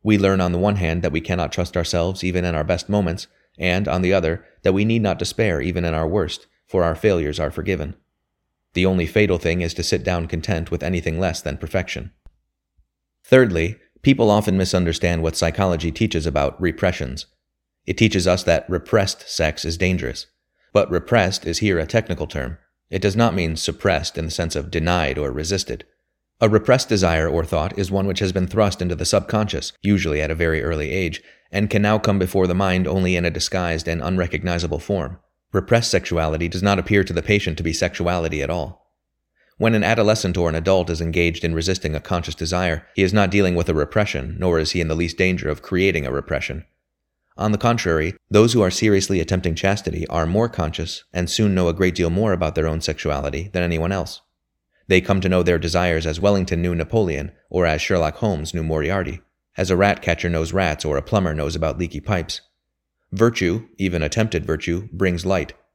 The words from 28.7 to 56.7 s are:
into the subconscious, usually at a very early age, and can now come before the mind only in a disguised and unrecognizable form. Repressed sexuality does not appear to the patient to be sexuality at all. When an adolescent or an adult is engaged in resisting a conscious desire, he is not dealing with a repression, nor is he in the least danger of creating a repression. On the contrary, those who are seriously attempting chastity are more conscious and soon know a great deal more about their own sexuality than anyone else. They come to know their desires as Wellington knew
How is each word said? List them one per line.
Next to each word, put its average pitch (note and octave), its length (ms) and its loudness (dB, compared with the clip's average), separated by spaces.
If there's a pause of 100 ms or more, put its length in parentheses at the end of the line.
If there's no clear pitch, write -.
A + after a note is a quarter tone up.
into F2 140 -2
the D#2+ 100 -4
subconscious, G2+ 800 0
usually E2+ 400 2
at D#2 80 -2
a D#2+ 40 0
very D#2+ 280 0
early D#2 280 -2
age, F2 320 -4 (280)
and G2+ 180 0
can G#2 140 2
now G#2+ 160 2
come G#2 200 2
before F#2 280 2
the F2+ 80 0
mind F#2 340 2
only F#2 280 2
in F2 100 0
a E2+ 40 2
disguised F2 560 -4
and E2 140 -2
unrecognizable E2+ 800 -2
form. F2 400 -4 (340)
Repressed A#2 380 2
sexuality E2 580 0
does F2 140 -4
not G2+ 160 4
appear G2 260 4
to F2 80 -4
the E2+ 100 0
patient G2+ 360 0
to - 40 -6
be D#2+ 120 0
sexuality E2+ 680 -2
at C2+ 60 -4
all. - 420 -8 (680)
When A2+ 160 2
an G#2+ 100 2
adolescent G#2 540 2
or F2 100 2
an D#2 60 0
adult F2 340 2
is E2+ 140 -2
engaged E2 420 0
in E2 100 0
resisting E2 400 -2
a D2 60 -4
conscious - 340 -4
desire, E2+ 520 -2 (100)
he G2 60 4
is F#2+ 100 4
not G2+ 180 4
dealing F#2+ 240 2
with E2+ 140 0
a D#2+ 60 0
repression, D2+ 640 -2
nor F2+ 180 2
is D#2 120 0
he F2+ 100 0
in D#2+ 80 0
the D#2+ 80 0
least E2+ 220 -2
danger F#2 320 0
of D2+ 100 -6
creating F2+ 460 0
a B1 60 -4
repression. C#2 520 -6 (760)
On G#2 120 0
the G#2 60 2
contrary, F#2 580 0 (160)
those A2 220 6
who A#2+ 80 4
are F#2 100 4
seriously G2 480 2
attempting F2 360 0
chastity E2 540 -2
are E2 180 -2
more G#2+ 240 0
conscious E2 540 -6 (100)
and F2 160 -2
soon G#2 240 2
know F#2 120 2
a E2+ 60 2
great F2+ 220 0
deal E2+ 160 0
more G2 240 2
about E2 200 -2
their D#2+ 140 0
own D#2+ 140 -2
sexuality D2 720 -4
than F2+ 80 0
anyone E2+ 280 0
else. F#2+ 300 -4 (680)
They F#2 120 6
come F#2+ 220 0
to F#2 80 0
know F#2 120 4
their E2+ 160 2
desires E2+ 460 0
as D#2+ 160 -4
Wellington F#2 400 2
knew F2 140 0